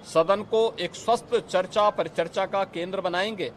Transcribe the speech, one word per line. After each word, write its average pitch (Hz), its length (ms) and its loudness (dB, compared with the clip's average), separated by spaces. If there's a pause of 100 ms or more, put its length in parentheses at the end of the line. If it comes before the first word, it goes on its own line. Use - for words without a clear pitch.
(140)
सदन 190 280 4
को 226 380 2
एक 175 140 -4
स्वस्थ - 400 0
चर्चा, 208 560 2
परिचर्चा 170 560 -2
का 196 180 -2
केंद्र 185 360 -6
बनाएंगे 180 560 -2